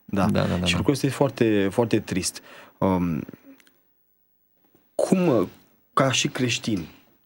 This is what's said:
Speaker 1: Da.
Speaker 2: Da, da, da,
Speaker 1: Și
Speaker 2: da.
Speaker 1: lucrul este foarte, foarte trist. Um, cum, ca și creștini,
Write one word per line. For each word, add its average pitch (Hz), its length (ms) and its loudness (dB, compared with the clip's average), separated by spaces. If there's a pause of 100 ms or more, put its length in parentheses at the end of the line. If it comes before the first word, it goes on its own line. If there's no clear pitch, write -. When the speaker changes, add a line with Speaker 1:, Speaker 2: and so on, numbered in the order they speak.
Speaker 1:
Da. 98 240 0
Speaker 2:
Da, 101 160 2
da, 95 140 0
da, 87 60 -2
Speaker 1:
Și 87 60 0
Speaker 2:
da. 87 60 0
Speaker 1:
lucrul 87 160 0
este 135 160 0
foarte, 113 600 2
foarte 117 280 2
trist. 90 420 -6 (360)
Um, 90 460 0 (1700)
cum, 160 540 2 (440)
ca 135 180 2
și 120 160 0
creștini, 113 640 -4 (360)